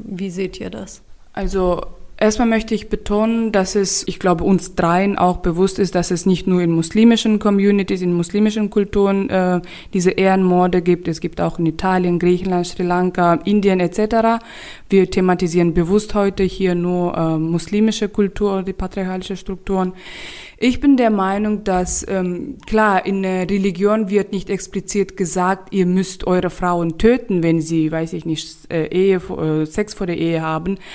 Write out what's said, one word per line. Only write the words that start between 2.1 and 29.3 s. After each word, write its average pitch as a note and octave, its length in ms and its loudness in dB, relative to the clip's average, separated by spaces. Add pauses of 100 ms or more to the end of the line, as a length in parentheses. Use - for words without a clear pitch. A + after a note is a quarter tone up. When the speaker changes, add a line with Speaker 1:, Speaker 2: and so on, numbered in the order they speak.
Speaker 2:
erstmal G#3+ 300 2
möchte A3+ 260 0
ich G3+ 140 -4
betonen, A3 640 0
dass F#3+ 240 0
es, G3 320 0
ich - 120 -6
glaube, F3 260 2
uns F#3 300 2
dreien F3+ 420 2
auch F3+ 200 2
bewusst F3+ 420 0
ist, F#3 160 0
dass F3 160 0
es E3+ 140 -2
nicht F#3 220 2
nur F3+ 140 2
in E3+ 100 2
muslimischen A3 680 4
Communities, G3+ 600 2
in F3+ 120 0
muslimischen G#3 560 0
Kulturen, G3+ 600 2
äh, F3+ 300 2 (340)
diese F3+ 180 2
Ehrenmorde F3+ 680 4
gibt. F3 280 0
Es D#3+ 100 -4
gibt - 220 -6
auch E3 180 -4
in E3+ 60 0
Italien, F3+ 520 0
Griechenland, F3+ 500 0
Sri - 160 -6
Lanka, F3+ 500 2 (100)
Indien G3 380 2
et E3+ 140 0
cetera. A3+ 440 2 (500)
Wir F#3 220 4
thematisieren F3 600 2
bewusst F3+ 400 2
heute G3 300 0
hier F#3 300 0
nur, F3 440 -2
äh, D#3+ 200 0
muslimische G3+ 720 0
Kultur, G3+ 560 0
die F#3+ 80 -6
patriarchalische F#3 640 -6
Strukturen. F#3+ 560 -4 (680)
Ich B3 220 0
bin C#4+ 160 4
der A#3+ 140 4
Meinung, G#3 560 -2
dass, F#3 420 -2
ähm, F3+ 580 -4
klar, G#3+ 400 2
in G3 180 -2
der F#3 260 -2
Religion G3 600 0
wird G3 220 0
nicht F#3+ 180 -6
explizit G3 680 -4
gesagt, F#3 560 -2
ihr F#3+ 120 2
müsst F#3 420 0
eure F3+ 220 2
Frauen E3+ 480 -2
töten, A3 460 2
wenn E3 160 2
sie, D#3+ 320 -2
weiß D#3+ 220 -4
ich E3 120 -8
nicht, - 460 -8
äh, D#3+ 160 -2
Ehe, F#3 300 2
äh, D#3 480 -2